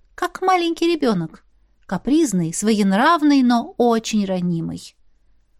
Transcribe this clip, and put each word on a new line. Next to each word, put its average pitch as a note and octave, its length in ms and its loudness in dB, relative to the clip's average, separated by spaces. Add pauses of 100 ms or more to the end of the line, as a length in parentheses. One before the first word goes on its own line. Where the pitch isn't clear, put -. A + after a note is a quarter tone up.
(160)
как F4 260 -8
маленький E4+ 460 0
ребёнок. A#3 580 -2 (400)
Капризный, G3 680 0
своенравный, B3+ 920 2
но A#3+ 340 0
очень A3+ 480 0
ранимый. E3+ 720 -4 (640)